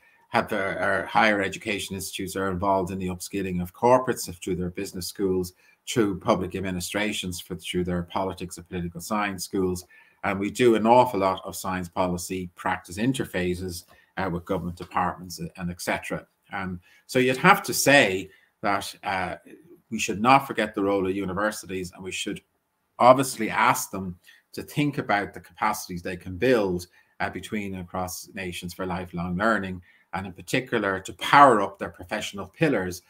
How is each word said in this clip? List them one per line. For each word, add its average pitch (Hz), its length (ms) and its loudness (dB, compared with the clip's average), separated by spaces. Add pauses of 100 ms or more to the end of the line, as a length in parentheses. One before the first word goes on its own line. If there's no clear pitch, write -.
(300)
have 110 180 0
their, 95 320 -2
our 95 260 0
higher 104 360 4
education 95 540 -4
institutes 92 400 -8
are 98 140 -2
involved 95 400 2
in 95 80 -6
the 95 100 -4
upskilling 92 540 -4
of 87 140 -8
corporates 123 680 2
through 92 140 -4
their 90 160 -4
business 92 360 -8
schools, 92 460 -2 (340)
through 101 320 0
public 92 360 0
administrations, 95 840 -4
for, - 160 -12
through 90 300 -4
their 87 180 -2
politics 92 540 -6
and 90 100 -16
political 87 320 -8
science 101 460 -4
schools. 92 400 -2 (400)
And 95 120 0
we 101 140 -2
do 117 240 6
an 104 100 2
awful 117 360 6
lot 95 240 0
of 90 100 -10
science 92 320 -6
policy 90 680 -2
practice - 420 -6
interfaces, 92 880 -2 (320)
uh, 95 120 -2
with 85 140 -4
government 87 320 -4
departments 87 640 -4
and 87 320 -8
et 87 100 -12
cetera. 92 460 -6 (240)
Um, 92 300 -8 (240)
so - 140 0
you'd 127 180 2
have 190 260 6
to 120 100 -4
say 107 560 4 (320)
that, 98 320 -2 (100)
uh, 92 340 -2 (520)
we 110 100 -4
should 101 200 -2
not 135 260 6
forget 110 300 -2
the 101 80 0
role 98 240 2
of 95 80 0
universities, 95 800 -4
and 92 100 -16
we 92 80 -10
should - 300 -6 (580)
obviously 127 500 6
ask 113 400 2
them 95 300 -8 (320)
to - 120 -8
think 147 340 -2
about 101 360 0
the - 60 -16
capacities 98 640 -4
they 92 160 -6
can 92 180 -12
build, 98 520 2 (340)
uh, 98 80 -2
between 98 460 -8
and 92 100 -8
across 92 480 -8
nations 90 400 -8
for 95 120 -8
lifelong 87 520 -6
learning, 98 440 0 (300)
and 95 160 -6
in 90 60 -14
particular 104 640 -2
to - 140 -12
power 135 480 8
up 98 180 -2
their 98 100 -6
professional 98 580 -8
pillars, 95 640 0